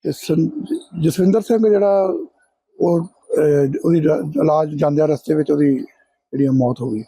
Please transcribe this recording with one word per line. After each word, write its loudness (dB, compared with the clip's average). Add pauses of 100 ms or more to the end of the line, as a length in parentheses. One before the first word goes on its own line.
ਤੇ -4
ਸੰ-, -2 (520)
ਜਸਵਿੰਦਰ 2
ਸਿੰਘ 0
ਜਿਹੜਾ 2 (800)
ਉਹ, 2
ਅਹ, 0
ਉਹਦੀ 2
ਜ-, 0
ਇਲਾਜ 0
ਜਾਂਦਿਆਂ 0
ਰਸਤੇ -2
ਵਿੱਚ -2
ਉਹਦੀ 2
ਜਿਹੜੀ -8
ਆ 0
ਮੌਤ 0
ਹੋ -6
ਗਈ -6